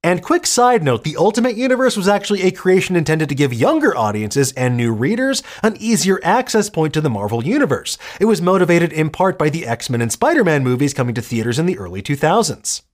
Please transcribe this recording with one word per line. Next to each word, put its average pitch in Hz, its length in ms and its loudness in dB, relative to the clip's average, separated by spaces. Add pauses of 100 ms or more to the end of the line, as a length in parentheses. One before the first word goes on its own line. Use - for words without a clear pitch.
And 175 200 0
quick 349 240 0
side 247 340 4
note, 131 220 0
the - 120 -6
Ultimate 220 400 2
Universe 254 400 2
was 190 120 0
actually 202 340 0
a 185 80 4
creation 185 460 0
intended 160 340 0
to 143 60 -4
give 135 180 0
younger 240 420 2
audiences 107 580 0
and 127 220 0
new 117 160 0
readers 220 520 -2 (180)
an 214 160 0
easier 190 460 0
access 214 480 0
point 156 240 -2
to 156 60 0
the 147 80 0
Marvel 110 360 -2
Universe. 196 540 -2 (200)
It 190 60 4
was 208 160 2
motivated 175 500 4
in 156 200 -2
part 185 260 0
by 156 120 2
the 160 180 -4
X-Men 117 340 -4
and 117 100 -2
Spider-Man 214 520 2
movies 127 320 0
coming 120 180 -2
to 117 80 -4
theaters 113 380 -2
in 170 80 0
the 185 100 -2
early 95 240 -10
two 143 140 -4
thousands. 156 680 -2 (120)